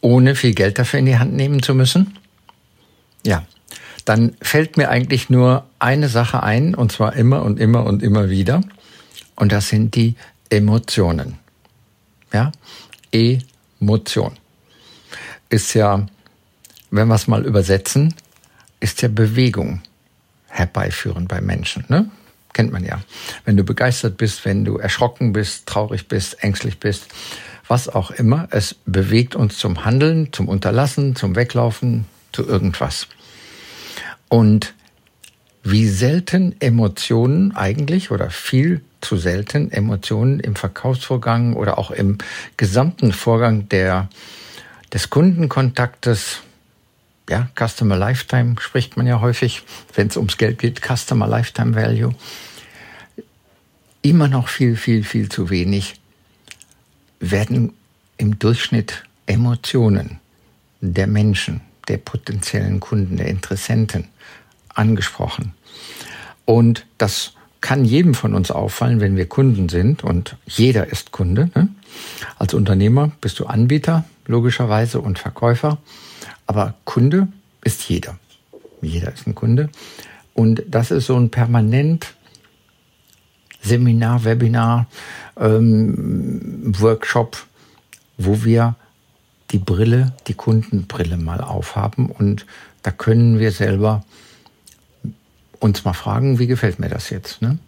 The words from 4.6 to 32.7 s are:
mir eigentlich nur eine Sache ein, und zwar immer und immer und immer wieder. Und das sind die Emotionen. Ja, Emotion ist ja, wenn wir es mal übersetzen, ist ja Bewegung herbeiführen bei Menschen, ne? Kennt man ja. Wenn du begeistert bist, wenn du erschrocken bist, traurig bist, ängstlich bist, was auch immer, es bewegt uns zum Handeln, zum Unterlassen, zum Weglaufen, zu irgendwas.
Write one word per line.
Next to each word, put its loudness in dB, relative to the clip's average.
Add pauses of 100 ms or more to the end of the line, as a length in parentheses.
mir 2
eigentlich 0
nur 4 (140)
eine 0
Sache 0
ein, 2
und 0
zwar -2
immer 4
und 0
immer 4
und 0
immer 2
wieder. 2 (760)
Und 2
das 0
sind 2
die 2 (340)
Emotionen. 2 (920)
Ja, 0 (580)
Emotion 0 (1160)
ist 0
ja, 2 (840)
wenn 2
wir 4
es 0
mal 0
übersetzen, 2 (680)
ist -4
ja 2
Bewegung 0 (680)
herbeiführen -4
bei -6
Menschen, -4
ne? 2 (420)
Kennt 0
man -6
ja. -6 (440)
Wenn 4
du 4
begeistert -2
bist, -4
wenn 0
du -2
erschrocken -2
bist, -4
traurig -4
bist, -6
ängstlich -4
bist, -4 (640)
was 0
auch -4
immer, 0
es -2 (120)
bewegt 0
uns 0
zum -4
Handeln, 2
zum -2
Unterlassen, 0
zum -2
Weglaufen, 0 (260)
zu -4
irgendwas. -2 (1200)